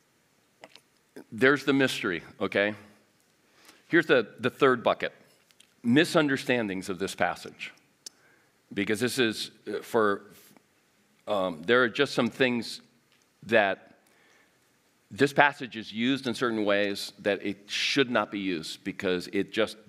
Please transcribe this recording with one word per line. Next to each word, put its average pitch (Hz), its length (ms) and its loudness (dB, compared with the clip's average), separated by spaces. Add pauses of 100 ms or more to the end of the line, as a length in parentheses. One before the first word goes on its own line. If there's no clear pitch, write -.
(1300)
there's 135 320 2
the 143 80 2
mystery, 123 500 0 (180)
okay? 101 340 0 (1120)
Here's 165 180 2
the, 127 220 4 (100)
the 117 120 -2
third 127 340 2
bucket. 92 280 0 (720)
Misunderstandings 123 1040 2
of 92 100 -6
this 95 160 -4
passage, - 580 -4 (1000)
because 104 280 -2
this 123 180 0
is, 113 320 0 (160)
uh, 82 140 -6
for, 104 420 0 (1040)
um, 92 360 -2
there 117 200 4
are 120 60 2
just 131 260 -2
some 123 140 0
things 123 520 -2 (640)
that 101 460 2 (1200)
this 135 220 2
passage 139 440 2
is 101 160 -10
used 131 340 -2
in 117 80 -2
certain 113 300 -2
ways 101 540 0
that 101 260 -2
it 101 240 -8
should - 420 0
not 107 200 0
be 107 80 -8
used, 90 460 -6
because 90 480 -4
it 95 200 -2
just 104 240 -2 (120)